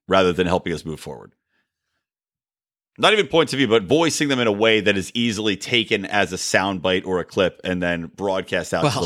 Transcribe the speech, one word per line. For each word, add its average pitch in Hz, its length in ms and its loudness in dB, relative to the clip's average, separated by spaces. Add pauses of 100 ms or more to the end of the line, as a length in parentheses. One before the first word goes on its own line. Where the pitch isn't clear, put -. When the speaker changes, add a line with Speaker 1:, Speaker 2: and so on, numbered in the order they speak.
Speaker 1:
rather 92 240 4
than 90 140 0
helping 85 260 0
us 76 140 -8
move 76 120 -10
forward. 57 340 -16 (1700)
Not 170 120 2
even 208 160 0
points 160 240 2
of 135 60 -4
view, 135 100 2
but 107 160 4
voicing 151 420 0
them 135 140 0
in 117 80 2
a 107 40 2
way 110 280 4
that 98 160 2
is 95 180 -6
easily 110 420 -2
taken 107 480 -2
as 95 280 0
a 92 40 -6
soundbite 95 720 0
or 90 140 -2
a 82 40 -6
clip - 380 0
and 90 180 -4
then 87 260 -2
broadcast 95 680 -4
out 87 60 0
to 151 60 0
Speaker 2:
Well, 131 200 0